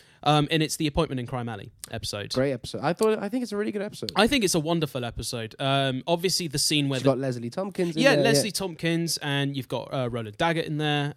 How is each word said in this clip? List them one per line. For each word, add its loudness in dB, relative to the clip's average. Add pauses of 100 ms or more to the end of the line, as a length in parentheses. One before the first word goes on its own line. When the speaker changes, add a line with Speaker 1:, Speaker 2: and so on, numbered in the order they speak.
(240)
Speaker 1:
um, 4
and 4
it's -2
the 0
Appointment 0
in -6
Crime -6
Alley -10 (220)
episode. -6
Speaker 2:
Great 2
episode. -8
I 2
thought, 2
I -4
think -2
it's -8
a -4
really -2
good -6
episode. -8
Speaker 1:
I 8
think 2
it's 2
a 4
wonderful 0
episode. -6
Um, 2
obviously 0
the -2
scene 2
where 0
Speaker 2:
You've -2
Speaker 1:
the 8
Speaker 2:
got 4
Leslie -4
Tompkins -4
in 4
Speaker 1:
Yeah, 8
Speaker 2:
there, 4
Speaker 1:
Leslie 4
Speaker 2:
yeah. -4
Speaker 1:
Tompkins, -2
and 0
you've -6
got, -6
uh, -2
Roland -6
Daggett 2
in -2
there, 0